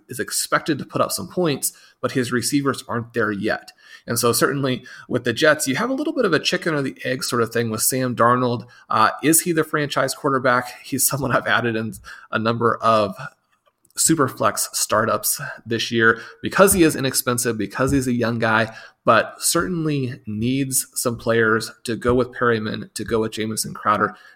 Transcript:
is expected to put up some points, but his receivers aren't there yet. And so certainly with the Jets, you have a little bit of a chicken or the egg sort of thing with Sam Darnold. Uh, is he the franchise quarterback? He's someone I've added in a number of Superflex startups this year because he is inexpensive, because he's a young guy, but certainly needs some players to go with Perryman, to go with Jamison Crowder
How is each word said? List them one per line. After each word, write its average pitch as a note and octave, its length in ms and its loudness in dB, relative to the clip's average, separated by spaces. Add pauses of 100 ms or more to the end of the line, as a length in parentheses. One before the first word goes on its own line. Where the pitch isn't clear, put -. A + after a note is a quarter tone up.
is A#2+ 120 -10
expected - 580 -2
to - 60 -8
put - 160 -4
up - 100 0
some - 180 -6
points, D#3+ 440 -2 (280)
but B2 120 -4
his B2 180 -2
receivers C3 560 -2
aren't A#2 280 -6
there G#2+ 180 0
yet. G2 400 -4 (340)
And A#2+ 100 -4
so A#2 160 2
certainly C3+ 520 0 (240)
with B2 160 -2
the A#2+ 80 0
Jets, D3+ 340 2
you C3 80 0
have A#3 160 -2
a C4+ 40 0
little D4+ 180 -4
bit C4+ 120 0
of F3+ 80 2
a C#3+ 60 4
chicken E3+ 360 -2
or C#3+ 80 0
the C3 220 -6
egg C3 200 -4
sort A#2+ 180 0
of A2+ 100 -2
thing A#2 180 -2
with G#2+ 120 -4
Sam B2+ 320 0
Darnold. A#2+ 540 2 (200)
Uh, A2 220 4 (140)
is D#3+ 160 4
he F3+ 100 -4
the D#3+ 140 2
franchise C#3 500 -2
quarterback? B2+ 720 0
He's C3 220 -2
someone C3 260 -2
I've - 160 0
added A2+ 260 2
in A2 200 -4 (360)
a A2 80 -2
number A2+ 380 0
of G#2+ 400 2 (800)
Superflex B2+ 800 0
startups G#2+ 640 0 (240)
this A2+ 260 -4
year A2+ 300 4 (220)
because G3 320 6
he F3+ 80 6
is D#3 120 6
inexpensive, B2 640 -2
because B2+ 360 -2
he's C3 140 2
a B2+ 60 0
young A#2 260 0
guy, A2 360 0 (320)
but A2 340 4
certainly D#3 840 -2
needs C3 680 -2
some A#2+ 220 -4
players A2+ 560 2 (120)
to A2+ 120 -4
go B2 160 0
with B2 220 2
Perryman, A2 580 -2
to A2 120 -8
go A2 160 0
with A2 120 -2
Jamison G#2+ 400 -6
Crowder G#2 420 0 (220)